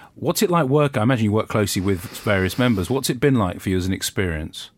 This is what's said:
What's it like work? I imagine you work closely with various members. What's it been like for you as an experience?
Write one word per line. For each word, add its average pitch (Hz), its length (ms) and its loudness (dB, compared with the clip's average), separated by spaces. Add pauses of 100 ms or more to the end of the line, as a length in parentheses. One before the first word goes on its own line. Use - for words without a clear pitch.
(160)
What's - 280 -4
it 190 80 2
like 170 160 2
work? 143 300 2
I 107 60 2
imagine 117 220 2
you 104 60 2
work 107 160 0
closely 104 340 0
with 95 200 0
various 95 580 0
members. 113 320 2
What's 135 180 -2
it 131 100 -4
been 139 160 4
like 92 240 0
for - 100 -4
you 92 80 2
as 92 100 0
an 98 60 0
experience? 82 840 -4